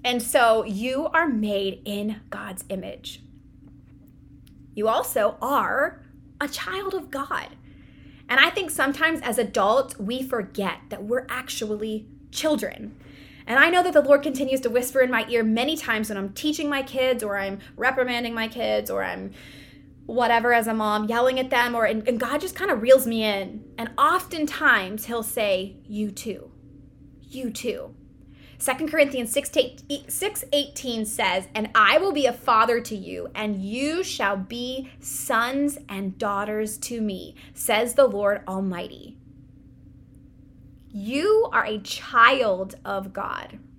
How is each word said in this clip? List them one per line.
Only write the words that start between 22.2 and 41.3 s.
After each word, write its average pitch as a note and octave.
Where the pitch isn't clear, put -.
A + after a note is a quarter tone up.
just F#4
kinda F#4+
reels B3+
me A3+
in. G3+
And A3+
oftentimes C#4+
he'll A3+
say, G3+
"You G#3
too, -
you B3+
too." -
Second C4+
Corinthians C4+
six C#4
ta-, -
six -
eighteen B3
says, F#3+
"And G#3+
I A3
will F#4+
be C#4
a A#3+
father A#3
to A3+
you, F3+
and G#3
you C#4
shall G3+
be B3
sons C4+
and G3
daughters G#3+
to A#3
me, G3+
says A#3
the C4+
Lord G3+
Almighty." F#3+
You D4